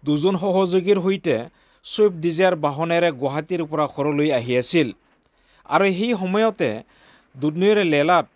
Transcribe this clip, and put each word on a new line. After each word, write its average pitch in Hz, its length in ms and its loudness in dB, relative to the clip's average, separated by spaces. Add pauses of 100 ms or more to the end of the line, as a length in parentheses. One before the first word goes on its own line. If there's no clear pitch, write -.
দুজন 151 320 0
সহযোগীৰ 185 640 2
সৈতে 175 340 0 (500)
ছুইফ্ট 208 320 0
ডিজায়াৰ 175 380 0
বাহনেৰে 165 560 0
গুৱাহাটীৰ 151 520 -4
পৰা 151 220 -2
ঘৰলৈ 147 460 -2
আহি 123 260 0
আছিল 135 300 0 (760)
আৰু 175 200 2
সেই 196 300 0
সময়তে 190 540 -2 (720)
দুধনৈৰ 175 420 2
লেলাত 156 420 2 (100)